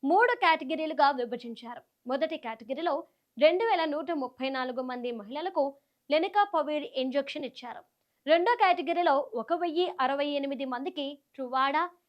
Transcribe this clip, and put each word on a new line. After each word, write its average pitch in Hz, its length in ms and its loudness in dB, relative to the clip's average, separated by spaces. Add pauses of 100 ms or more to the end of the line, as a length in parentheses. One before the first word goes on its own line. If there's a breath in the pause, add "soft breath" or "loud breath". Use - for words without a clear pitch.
మూడు 440 320 6
కేటగిరీలుగా 311 760 2
విభజించారు. 240 680 -8 (260)
మొదటి 302 300 -2
కేటగిరీలో 247 680 -6 (360)
రెండు 339 240 6
వేల 370 220 2
నూట 311 260 -4
ముప్పై 262 380 -4
నాలుగు 254 320 -4
మంది 247 300 -6
మహిళలకు 277 640 -4 (360)
లెనికాపవిర్ 320 720 2
ఇంజెక్షన్ 277 640 -4
ఇచ్చారు. 226 380 -14 (440)
రెండో 349 280 6
కేటగిరీలో 339 800 2
ఒక 226 200 -2
వెయ్యి 349 480 0
అరవై 277 240 0
ఎనిమిది 277 400 -4
మందికి 277 540 -6 (160)
ట్రువాడా 269 540 0 (200)